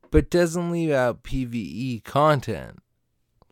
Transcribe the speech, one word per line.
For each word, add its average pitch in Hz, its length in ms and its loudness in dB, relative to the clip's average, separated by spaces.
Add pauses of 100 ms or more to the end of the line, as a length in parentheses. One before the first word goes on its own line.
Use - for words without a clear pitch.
but 151 220 4
doesn't 175 400 2
leave 165 200 -2
out 127 300 0
P 131 240 -6
V 120 140 -6
E 110 400 -6
content. 120 840 0 (720)